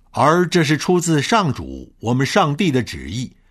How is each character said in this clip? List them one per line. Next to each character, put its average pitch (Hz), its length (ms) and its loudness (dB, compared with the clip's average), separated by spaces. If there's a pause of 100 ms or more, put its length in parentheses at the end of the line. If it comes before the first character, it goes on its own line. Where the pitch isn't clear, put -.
(120)
而 156 340 2
这 175 200 2
是 151 100 2
出 180 240 0
自 165 220 0
上 185 320 0
主， 65 460 -12
我 113 140 -2
们 131 120 0
上 156 320 2
帝 180 120 0
的 127 140 2
旨 67 260 -12
意， 120 280 -10 (140)